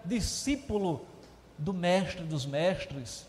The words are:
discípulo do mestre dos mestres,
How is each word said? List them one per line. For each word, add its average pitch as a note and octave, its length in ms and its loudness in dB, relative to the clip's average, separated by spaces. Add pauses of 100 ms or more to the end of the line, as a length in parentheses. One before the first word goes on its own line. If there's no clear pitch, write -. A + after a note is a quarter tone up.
discípulo G3+ 960 0 (560)
do D#3+ 160 -2
mestre F3+ 500 2
dos D#3 220 -2
mestres, C#3 840 -2